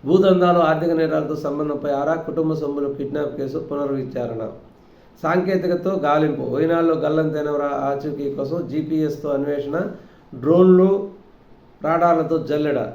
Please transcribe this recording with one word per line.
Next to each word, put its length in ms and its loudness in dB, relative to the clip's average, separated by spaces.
భూదందాలు, 540 4
ఆర్థిక 320 2
నేరాలతో 460 0
సంబంధంపై 540 -4
ఆరా, 240 0
కుటుంబ 400 -2
సభ్యుల 380 -4
కిడ్నాప్ 440 -6
కేసు 220 -6
పునర్విచారణ. 880 -6
సాంకేతికతతో 680 0
గాలింపు. 520 0
వైనాల్లో 520 0
గల్లంతైన 560 -2
వారి 120 -2
ఆచూకీ 720 -4
కోసం 340 -4
జీపీఎస్తో 600 -4
అన్వేషణ. 520 -2
డ్రోన్లు, 840 6
రాడార్లతో 540 2
జల్లెడ. 400 0